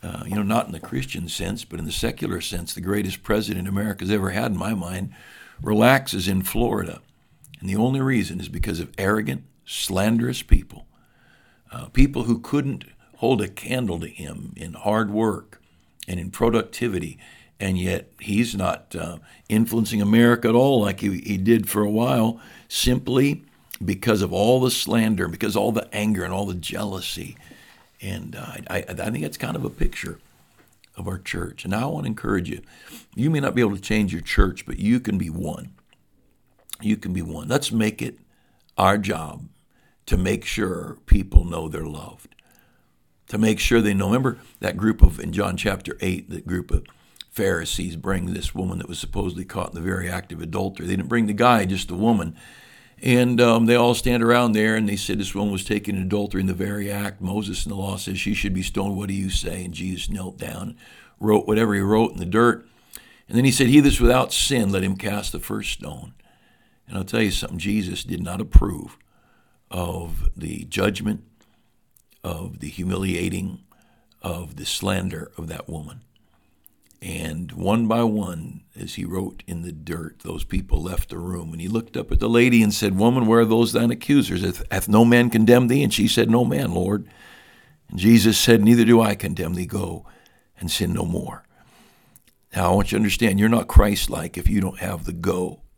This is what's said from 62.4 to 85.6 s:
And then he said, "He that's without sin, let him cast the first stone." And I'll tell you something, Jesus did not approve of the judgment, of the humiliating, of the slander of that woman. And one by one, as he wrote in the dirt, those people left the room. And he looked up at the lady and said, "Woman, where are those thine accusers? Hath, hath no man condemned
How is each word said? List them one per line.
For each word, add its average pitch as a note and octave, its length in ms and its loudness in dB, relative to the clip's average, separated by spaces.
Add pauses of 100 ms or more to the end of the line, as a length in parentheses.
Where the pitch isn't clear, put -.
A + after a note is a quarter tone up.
And - 80 0
then B2+ 80 4
he C3+ 60 6
said, C3 160 4
"He C#3 120 10
that's C#3 220 4
without B2+ 320 4
sin, A2+ 380 0
let F#2+ 120 0
him F#2+ 140 -2
cast G2+ 340 -6
the - 80 -8
first G#2+ 320 -6
stone." - 420 -12 (720)
And - 100 -10
I'll F#2+ 80 -6
tell A2 160 -2
you G#2 100 0
something, - 280 -6
Jesus F#2+ 440 -4
did - 180 -8
not F2 200 -8
approve - 560 4 (720)
of E2+ 640 -2
the D#2+ 300 -10
judgment, G#2 580 -4 (1000)
of F2 380 -10
the D2+ 80 -10
humiliating, F#2 920 -4 (640)
of E2+ 360 -10
the - 80 -12
slander F#2 720 -4
of E2 100 -10
that D#2 220 -12
woman. D2+ 320 -12 (1000)
And D#2+ 520 -8
one G#2+ 340 0
by A2+ 160 2
one, F#2+ 600 -4 (120)
as F2+ 200 -12
he F#2 100 -8
wrote F#2+ 420 -6
in E2+ 140 -8
the E2+ 100 -10
dirt, D#2+ 520 -10
those - 200 -6
people - 380 -2
left F2 280 -4
the - 80 -10
room. F2 360 -8
And E2 80 -10
he F2+ 80 -6
looked A2+ 260 -4
up - 160 -6
at - 80 4
the G#2+ 80 2
lady A#2+ 340 6
and G#2 120 6
said, G2 240 0
"Woman, A#2+ 280 4
where A2+ 140 6
are A#2 60 6
those A2+ 260 4
thine A#2 180 2
accusers? A#2 520 2
Hath, F2+ 280 -4
hath F#2+ 200 -2
no A2 160 10
man A#2+ 240 6
condemned A#2 400 6